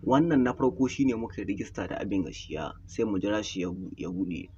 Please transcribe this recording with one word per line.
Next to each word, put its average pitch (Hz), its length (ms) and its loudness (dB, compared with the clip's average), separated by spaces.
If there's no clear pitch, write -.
Wannan 139 400 6
na 123 100 4
farko 127 340 2
shi 135 180 0
ne 127 100 4
muka 113 260 -6
yi 98 60 -4
register 101 400 -4
da - 120 -6
abin 98 240 0
gashiya. 76 500 -6
Sai - 200 -2
mu 101 140 0
jira 104 240 0
shi 95 180 -4
ya 87 80 0
bu-, 92 280 -8
ya 85 120 -6
buɗe. 87 480 -4